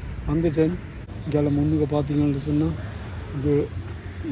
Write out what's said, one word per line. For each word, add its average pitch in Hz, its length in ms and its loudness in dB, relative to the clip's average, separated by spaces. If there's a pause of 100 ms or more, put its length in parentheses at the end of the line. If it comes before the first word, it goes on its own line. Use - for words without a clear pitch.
(300)
வந்துட்டேன். 160 440 4 (560)
இங்கால 147 200 4
முன்னுக்கு 147 500 4
பார்த்தீங்கன்னு 143 460 2
சொன்னா, 151 200 2 (760)
இது 147 280 2 (640)